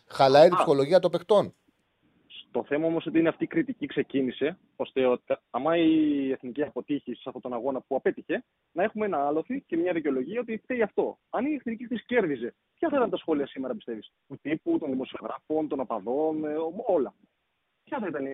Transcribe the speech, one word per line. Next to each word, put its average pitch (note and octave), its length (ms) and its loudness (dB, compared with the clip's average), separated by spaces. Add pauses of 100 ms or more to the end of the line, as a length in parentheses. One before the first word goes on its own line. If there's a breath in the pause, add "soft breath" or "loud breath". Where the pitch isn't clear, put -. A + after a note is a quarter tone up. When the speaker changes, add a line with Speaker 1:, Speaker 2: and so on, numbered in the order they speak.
Speaker 1:
χαλάει C#3 420 8
την F3 60 4
Speaker 2:
Α. F3 40 4
Speaker 1:
ψυχολογία D3 420 4
των E3+ 120 2
παιχτών. E3+ 420 2 (1000)
Speaker 2:
Το A#2+ 120 -4
θέμα D3+ 240 -2
όμως E3 180 -2
ότι D#3 140 0
είναι E3 100 4
αυτή - 140 -2
η - 40 -2
κριτική D3 380 -4
ξεκίνησε, C#3 720 -2 (180)
ώστε C3 300 -2
ο-, B2 160 2 (280)
άμα D3+ 280 0
η D3+ 540 2
Εθνική B2+ 320 -6
αποτύχει C3 500 -6
σε - 120 -14
αυτόν B2+ 160 -12
τον B2 120 -8
αγώνα B2 280 -4
που - 140 -4
απέτυχε, - 480 -2 (280)
να E3+ 120 -2
έχουμε G#3+ 220 -2
ένα D3 220 0
άλοθη D#3+ 400 -4
και E3 100 -4
μια F3 160 0
δικαιολογία D3 460 -2
ότι A#3 180 -6
φταίει B3 240 -4
αυτό. F3+ 360 0 (120)
Αν G#3 160 -2
η D4+ 80 -2
Εθνική A#3+ 320 -8
χθες A3+ 200 -6
κέρδιζε, E3 500 0 (240)
ποια E4 100 0
θα D4 80 0
ήταν A#3 120 2
τα E3+ 80 -2
σχόλια C#3+ 300 -2
σήμερα, C3 280 -8
πιστεύεις; A2 360 -10 (160)
Του C#3 140 -14
τύπου, D#3+ 380 -2
των D3 100 -6
δημοσιογράφων, C3 760 -4
των C#3 120 -4
οπαδών, C3+ 680 -2
ε, D3+ 100 -6
ό-, E3 300 -6
όλα. D#3 280 2 (680)
Ποια D4 160 -8
θα G#3 80 -4
ήταν, C#3+ 260 -4